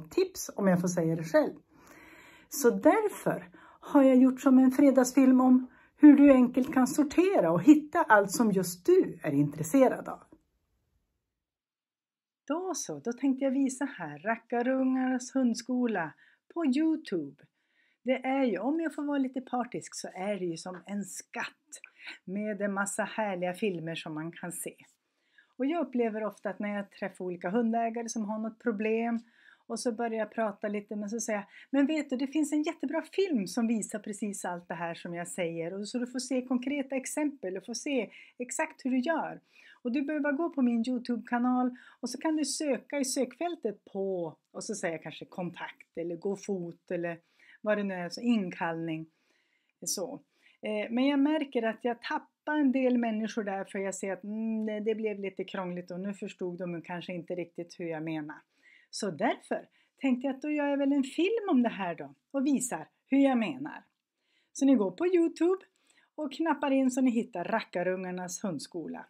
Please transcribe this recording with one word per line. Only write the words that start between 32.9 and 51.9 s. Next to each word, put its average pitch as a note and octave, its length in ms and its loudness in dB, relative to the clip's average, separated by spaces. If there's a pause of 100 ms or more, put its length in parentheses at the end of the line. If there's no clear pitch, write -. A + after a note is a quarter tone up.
film D#4 440 -2
som A3+ 200 -2
visar A3 320 -2
precis G3+ 460 -8
allt F3 240 -8
det F#3 60 -6
här E3+ 200 -6
som E3+ 200 -10
jag F3 140 -8
säger, E3 460 -6
och G#3 140 -8
så B3 100 -4
du B3 80 -4
får B3 120 -8
se B3 240 -4
konkreta C4+ 540 -4
exempel C4 600 -4
och F#3 100 -12
får A#3 80 -10
se A#3+ 360 -4 (280)
exakt D#4 460 -6
hur B3+ 60 -2
du C4 80 2
gör. B3 420 -2 (420)
Och A#3+ 100 -4
du C#4+ 100 0
behöver D4 200 -2
bara D4 100 0
gå E4 180 -2
på C#4+ 120 0
min A#3 260 2
YouTube-kanal B3 880 -2 (240)
och B3 100 -6
så C4+ 80 -10
kan D#4 180 -2
du D4+ 80 0
söka C#4+ 540 -4
i C4+ 60 0
sökfältet C4 800 -4
på", F#3 520 -6 (140)
och G3 140 -14
så A3 100 -8
säger F3+ 200 -4
jag D#3+ 80 -10
kanske D#3+ 220 -14
kontakt - 720 -12
eller E3+ 200 -6
gå G3 200 -6
fot F3 540 -8
eller E3+ 280 -6 (440)
vad G#3 160 0
det G#3 60 -4
nu F#3+ 100 -4
är, F3 140 -8
så - 120 -12
inkallning. E3 840 -2 (800)
Så. E3+ 360 -6 (420)
Eh, G#3+ 280 -4
men B3 160 2
jag C#4+ 120 2
märker C#4+ 440 0
att A3 220 -2
jag A#3+ 180 -2